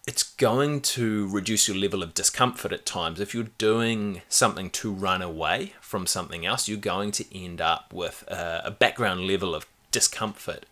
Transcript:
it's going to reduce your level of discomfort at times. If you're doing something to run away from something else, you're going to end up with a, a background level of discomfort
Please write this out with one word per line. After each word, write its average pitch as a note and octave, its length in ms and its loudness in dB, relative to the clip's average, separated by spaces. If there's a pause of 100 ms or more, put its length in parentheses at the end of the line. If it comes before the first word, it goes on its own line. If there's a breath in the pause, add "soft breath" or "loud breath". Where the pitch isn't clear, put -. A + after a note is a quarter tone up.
it's - 180 -2
going C3+ 560 2
to G#2+ 480 0
reduce G2+ 400 2
your G2 80 0
level G2 260 2
of E2 120 -6
discomfort - 580 2
at - 120 -6
times. E2+ 360 -4
If G2+ 120 -4
you're A#2 240 -4
doing A2 720 2
something F#2+ 420 2
to - 220 -4
run F#2+ 300 0
away F2 580 -2
from F#2 280 -4
something E2+ 360 -4
else, G#2+ 240 0
you're G#2+ 80 -2
going G2+ 360 -2
to - 200 -4
end F2+ 280 -10
up E2 320 0
with E2+ 360 -6
a, E2+ 360 -4
a - 60 -4
background G2+ 580 2
level F#2+ 260 0
of D#2 120 -8 (260)
discomfort - 800 -2